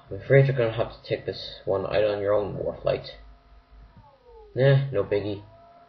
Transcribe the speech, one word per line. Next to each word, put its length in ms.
I'm 120
afraid 260
you're 100
gonna 160
have 180
to 160
take 180
this 380
one 220
out 180
on 160
your 140
own, 240
Warflight. 500
Nah, 380
no 140
biggie. 380